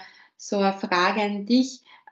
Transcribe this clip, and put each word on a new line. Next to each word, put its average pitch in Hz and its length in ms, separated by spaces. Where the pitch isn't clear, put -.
so - 220
eine 196 180
Frage 196 460
an 202 240
dich, 254 380